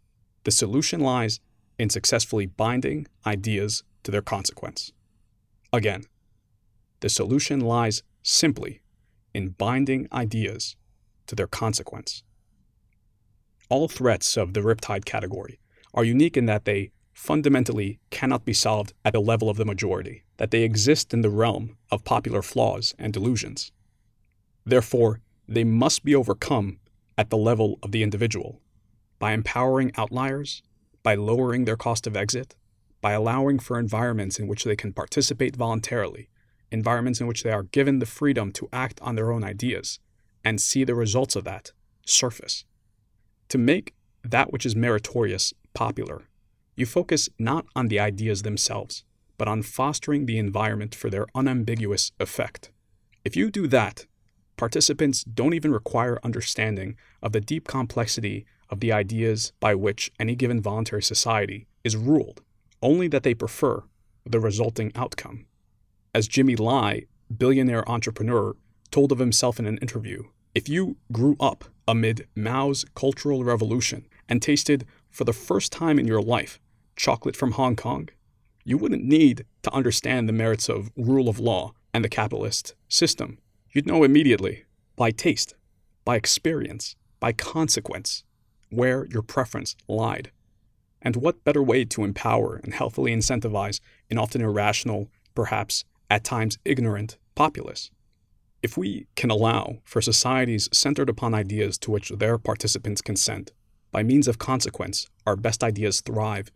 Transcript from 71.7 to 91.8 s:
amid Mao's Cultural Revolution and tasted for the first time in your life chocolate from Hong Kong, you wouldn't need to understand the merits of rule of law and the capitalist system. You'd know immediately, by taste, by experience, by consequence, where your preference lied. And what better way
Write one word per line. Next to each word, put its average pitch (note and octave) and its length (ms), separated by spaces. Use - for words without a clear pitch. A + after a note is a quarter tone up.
amid A2+ 480
Mao's C3+ 500
Cultural C3+ 480
Revolution A#2 640
and A#2+ 120
tasted D3 440
for - 140
the A#2 100
first - 380
time D#3 280
in B2 80
your A2 140
life A2 380
chocolate C3 400
from B2+ 180
Hong B2+ 220
Kong, C#3 340
you B2+ 140
wouldn't - 260
need C#3 420
to - 100
understand B2 560
the A2 40
merits A2+ 360
of G#2+ 260
rule B2 320
of G#2+ 120
law G#2 340
and A2+ 100
the A2 60
capitalist G#2+ 640
system. - 520
You'd C#3+ 160
know D#3+ 160
immediately, C3 600
by A#2 160
taste, - 440
by A#2+ 100
experience, A#2+ 800
by A#2 140
consequence, - 920
where B2+ 360
your A2+ 160
preference - 540
lied. A2 440
And A#2 140
what D3+ 280
better D3 200
way B2+ 220